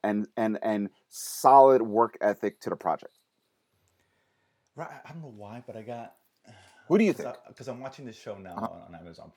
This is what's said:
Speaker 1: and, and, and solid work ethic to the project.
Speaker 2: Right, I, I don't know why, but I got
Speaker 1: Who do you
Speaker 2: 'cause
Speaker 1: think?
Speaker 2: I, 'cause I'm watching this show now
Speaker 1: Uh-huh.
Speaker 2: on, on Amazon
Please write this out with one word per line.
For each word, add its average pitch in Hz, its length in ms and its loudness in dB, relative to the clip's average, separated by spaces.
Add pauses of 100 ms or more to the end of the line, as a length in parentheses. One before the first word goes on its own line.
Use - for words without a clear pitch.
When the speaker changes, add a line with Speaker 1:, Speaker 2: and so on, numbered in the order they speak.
Speaker 1:
and, 104 320 -2
and, 110 260 -2
and 104 280 -4 (180)
solid 135 760 6
work 113 380 0
ethic 104 400 -2
to - 100 -8
the 87 60 -4
project. - 420 -6 (1600)
Speaker 2:
Right, 147 140 -12
I, - 180 -20
I - 40 -20
don't 165 100 -16
know 135 120 -18
why, 104 320 -16
but 110 100 -16
I 110 60 -14
got 117 320 -14 (760)
Speaker 1:
Who 180 100 6
do 220 60 6
you 190 100 2
Speaker 2:
'cause - 100 -10
Speaker 1:
think? 123 120 -12 (120)
Speaker 2:
I, - 40 -20
'cause 127 160 -16
I'm 120 120 -12
watching 135 240 -14
this 110 120 -16
show 104 200 -14
now 92 200 -16
Speaker 1:
Uh-huh. 104 100 -8
Speaker 2:
on, 87 280 -16
on 82 60 -20
Amazon 82 360 -20